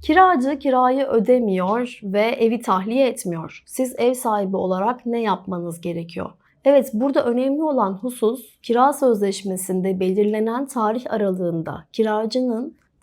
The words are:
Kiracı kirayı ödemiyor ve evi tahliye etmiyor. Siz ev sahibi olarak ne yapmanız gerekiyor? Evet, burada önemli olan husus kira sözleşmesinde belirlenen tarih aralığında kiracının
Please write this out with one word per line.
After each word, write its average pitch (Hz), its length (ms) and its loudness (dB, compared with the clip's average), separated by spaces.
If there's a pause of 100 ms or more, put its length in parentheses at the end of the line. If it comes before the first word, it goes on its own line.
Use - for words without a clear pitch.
Kiracı 311 560 4
kirayı 254 480 2
ödemiyor 226 960 2
ve 202 180 -2
evi 226 420 0
tahliye 220 460 2
etmiyor. 170 580 -8
Siz 254 320 -4
ev 240 160 2
sahibi 208 420 -2
olarak 185 500 -2
ne 233 140 -2
yapmanız 180 600 -4
gerekiyor? 170 500 -8 (340)
Evet, 269 280 4
burada 262 320 0
önemli 262 380 0
olan 247 300 0
husus 240 720 -4
kira 247 300 2
sözleşmesinde 190 1080 0
belirlenen 214 680 0
tarih 233 460 -2
aralığında 180 800 -4
kiracının 226 840 -2 (260)